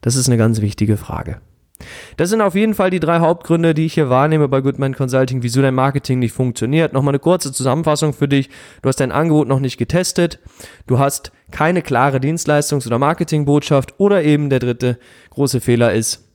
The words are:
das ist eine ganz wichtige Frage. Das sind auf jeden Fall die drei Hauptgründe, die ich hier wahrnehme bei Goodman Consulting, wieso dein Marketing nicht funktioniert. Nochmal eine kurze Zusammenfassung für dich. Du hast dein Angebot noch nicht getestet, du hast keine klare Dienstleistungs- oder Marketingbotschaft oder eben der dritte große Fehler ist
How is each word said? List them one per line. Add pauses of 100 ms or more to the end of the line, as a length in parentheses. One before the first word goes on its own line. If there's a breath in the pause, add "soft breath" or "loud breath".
das
ist
eine
ganz
wichtige
Frage. (760 loud breath)
Das
sind
auf
jeden
Fall
die
drei
Hauptgründe,
die
ich
hier
wahrnehme
bei
Goodman
Consulting,
wieso
dein
Marketing
nicht
funktioniert.
Nochmal
eine
kurze
Zusammenfassung
für
dich. (320 loud breath)
Du
hast
dein
Angebot
noch
nicht
getestet, (460 loud breath)
du
hast (180 soft breath)
keine
klare
Dienstleistungs-
oder
Marketingbotschaft
oder
eben
der
dritte (320 loud breath)
große
Fehler
ist